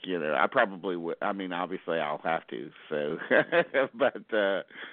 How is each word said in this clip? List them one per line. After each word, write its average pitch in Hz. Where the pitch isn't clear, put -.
You 87
know, 76
I 95
probably 95
would. 85
I 101
mean, 95
obviously, 87
I'll 76
have 82
to. 73
So, 76
<laughs> 139
but, 113
uh, 98